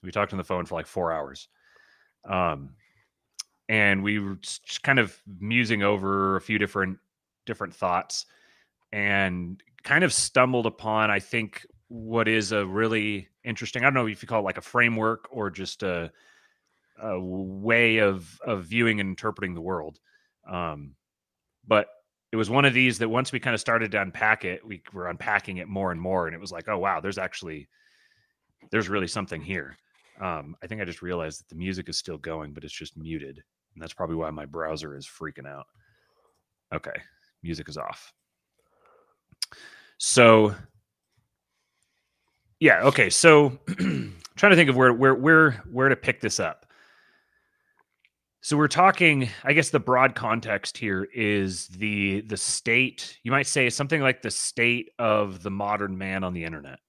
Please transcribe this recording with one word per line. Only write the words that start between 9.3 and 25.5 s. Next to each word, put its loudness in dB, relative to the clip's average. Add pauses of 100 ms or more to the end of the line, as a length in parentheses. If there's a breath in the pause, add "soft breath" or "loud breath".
kind 2
of 0
stumbled 2
upon, -2
I 2
think, -8 (220)
what -2
is 0
a 0
really -2 (140)
interesting, -8
I 4
don't 2
know 0
if -8
you -18
call 0
it, -2
like, -4
a -18
framework 0
or -6
just -12
a, -4 (880 soft breath)
a -6
way 0
of, 0
of -4
viewing 0
and -2
interpreting -6
the -12
world. -8 (480)
Um, -8 (720)
but 4 (440)
it -6
was 0
one 4
of 4
these 2
that 0
once -2
we -4
kinda -2
started 0
to 0
unpack 0
it, -8
we -14 (100)
were -10
unpacking -4